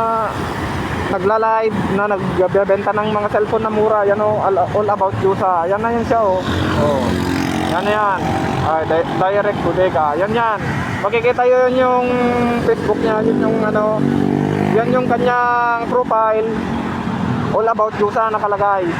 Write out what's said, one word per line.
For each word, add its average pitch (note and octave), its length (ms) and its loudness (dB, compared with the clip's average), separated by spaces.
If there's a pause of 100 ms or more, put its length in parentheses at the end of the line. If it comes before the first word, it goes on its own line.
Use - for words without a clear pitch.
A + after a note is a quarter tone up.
(1080)
nagla-live, A3 680 0 (180)
na G3+ 140 0
nagbebenta F#3+ 840 2
ng G#3+ 240 0
mga G#3 160 -2
cellphone A3 320 0
na A3 80 -2
mura. G#3+ 320 2
Yan, G3+ 160 2
oh, G#3+ 240 0
All, F#3+ 160 2
All G3 320 0
About F#3+ 320 0
Jusa. F#3 480 2
Yan G3+ 80 0
na A#3 160 -2
yun A#3 80 0
siya, A3+ 160 0
oh. F#3 240 2 (340)
Oh. D3 260 0 (680)
Yan F#3+ 160 -2
na G#3 80 0
yan. G3+ 260 0 (460)
Ay, D#3+ 180 0
di-, D#3+ 300 0
direct G3+ 480 0
bodega. E3+ 560 0
Yan, G#3+ 160 0
yan. A3+ 240 0 (400)
Makikita A#3 480 0
yun B3+ 320 4
yung B3 280 2 (600)
Facebook A3 320 0
niya. A3 240 0
Yun - 160 2
yung, - 240 0
ano, G#3+ 400 0 (720)
yan A#3+ 160 2
yung B3+ 160 2
kanyang A#3+ 800 0
profile. A3 640 0 (1000)
All A3 200 0
About G#3+ 260 0
Jusa G#3 320 0
nakalagay. G3+ 540 0 (180)